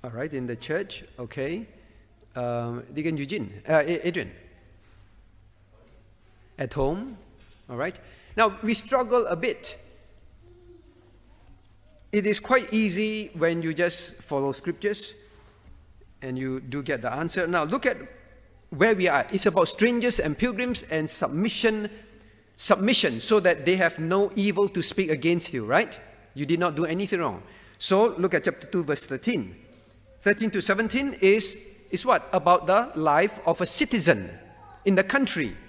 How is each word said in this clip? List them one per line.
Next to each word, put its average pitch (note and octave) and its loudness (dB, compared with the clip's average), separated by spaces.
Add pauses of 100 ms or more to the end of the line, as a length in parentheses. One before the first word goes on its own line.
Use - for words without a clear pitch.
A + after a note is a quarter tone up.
All B2+ -12
right, C3+ -8
in B2+ -6
the A#2+ -6
church, D#3+ -6 (160)
okay. C#3+ -8 (680)
Um, A#2+ -4
Deacon D#3 -4
Eugene, C#3+ -6
uh, D#3 6
A-, E3+ -2
Adrian. E3+ -4 (2250)
At C3 -6
home, F#3 -2 (520)
all B2 -10
right. E3+ -6 (360)
Now, G#3+ 2
we A3 0
struggle B3 0
a F3 0
bit. - -6 (2250)
It G3+ 2
is G#3 2
quite B3 0
easy G#3+ 0
when E3 0
you D#3+ -2
just E3+ -2
follow C#3 -2
scriptures G3+ -6 (1080)
and B2+ -8
you C3 -4
do C3 -8
get B2+ -4
the A#2+ -4
answer. E3 -2
Now, E3 0
look F#3 -2
at B3 0 (720)
where G3+ 4
we F3+ 2
are. D3 2
It's G3 0
about F3+ 4
strangers A#3+ 2
and D3+ 0
pilgrims B3 -2
and D#3 -2
submission, G#3 0 (640)
submission, F#3+ 4
so G#3+ 4
that D#3+ 2
they F3+ 4
have E3+ 0
no F#3 0
evil G3+ 2
to F3+ -2
speak E3+ 0
against E3 0
you, A#2 -4
right? C#3+ 0 (340)
You C#3 -6
did E3 0
not E3+ 0
do D#3+ -2
anything F#3 -4
wrong. A2+ -4 (340)
So, G#3 2
look F3 0
at D#3+ 0
chapter - -4
two, F3+ -2
verse C#3+ -4
thirteen. B2+ -4 (600)
Thirteen G#3 0
to F#3+ -2
seventeen A3+ 0
is, - 2 (100)
is - -2
what? - 2
About F3 4
the G#3+ 2
life D#3 2
of E3 0
a F3+ 2
citizen C#3 2 (560)
in G3 4
the F#3+ 4
country. F#3+ -2 (140)